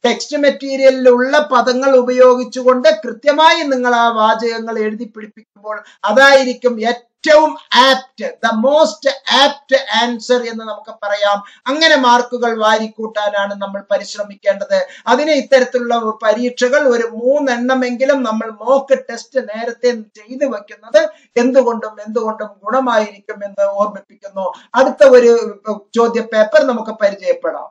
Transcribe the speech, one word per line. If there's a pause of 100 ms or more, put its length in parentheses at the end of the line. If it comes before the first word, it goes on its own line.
ടെക്സ്റ്റ്
മെറ്റീരിയലിലുള്ള
പദങ്ങൾ
ഉപയോഗിച്ചുകൊണ്ട് (160)
കൃത്യമായി
നിങ്ങൾ
ആ
വാചകങ്ങൾ
എഴുതി
പിടിപ്പിക്കുമ്പോൾ (240)
അതായിരിക്കും
ഏറ്റവും (100)
ഏറ്റവും (400)
apt, (240)
the (120)
most (420)
apt (320)
answer (120)
എന്ന്
നമുക്ക് (100)
പറയാം. (300)
അങ്ങനെ
മാർക്കുകൾ (120)
വാരിക്കൂട്ടാനാണ്
നമ്മൾ
പരിശ്രമിക്കേണ്ടത്. (280)
അതിന്
ഇത്തരത്തിലുള്ള (300)
പരീക്ഷകൾ (140)
ഒരു (160)
മൂന്നെണ്ണമെങ്കിലും
നമ്മൾ (120)
mock (120)
test (120)
നേരത്തെ
ചെയ്തു
വെക്കുന്നത് (360)
എന്തുകൊണ്ടും, (140)
എന്തുകൊണ്ടും (140)
ഗുണമായിരിക്കും
എന്ന് (160)
ഓർമ്മിപ്പിക്കുന്നു. (280)
അടുത്ത (100)
ഒരു (640)
ചോദ്യ (120)
പേപ്പർ
നമുക്ക് (100)
പരിചയപ്പെടാം.